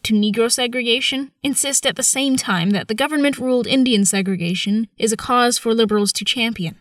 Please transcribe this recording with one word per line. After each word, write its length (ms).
to 120
Negro 360
segregation, 800
insist 440
at 80
the 80
same 340
time 340
that 180
the 60
government-ruled 720
Indian 400
segregation 880
is 160
a 40
cause 420
for 160
liberals 400
to 100
champion. 560